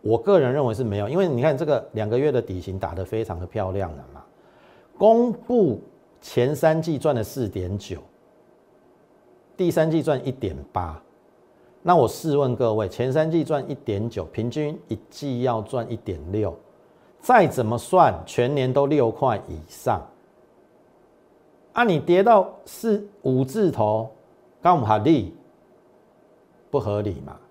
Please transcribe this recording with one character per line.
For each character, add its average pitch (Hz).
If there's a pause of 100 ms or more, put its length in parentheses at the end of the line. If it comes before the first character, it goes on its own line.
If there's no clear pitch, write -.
我 110
个 190
人 127
认 143
为 117
是 104
没 101
有， 104
因 151
为 190
你 127
看 147
这 165
个 143
两 110
个 113
月 143
的 127
底 92
型 92
打 92
得 92
非 110
常 87
的 90
漂 95
亮 95
了 69 (100)
嘛。 73 (760)
公 233
布 185 (420)
前 127
三 160
季 160
赚 143
了 113
四 110
点 92
九， 95 (1600)
第 180
三 160
季 156
赚 143
一 135
点 90 (160)
八。 82 (800)
那 175
我 131
试 143
问 135
各 117
位， 107
前 127
三 156
季 160
赚 143
一 143
点 110
九， 101
平 117
均 151
一 107 (120)
季 127
要 120
赚 117
一 113
点 92 (140)
六， 104 (640)
再 226
怎 127
么 117
算， 151 (100)
全 123
年 127
都 139
六 139
块 117 (120)
以 82 (100)
上。 107 (1700)
啊， 240
你 180
跌 175
到 202 (160)
四 208 (160)
五 131
字 175
头， 110 (540)
刚 175
好 117
合 107
理， 104 (1400)
不 143
合 104
理 98
嘛。 - (140)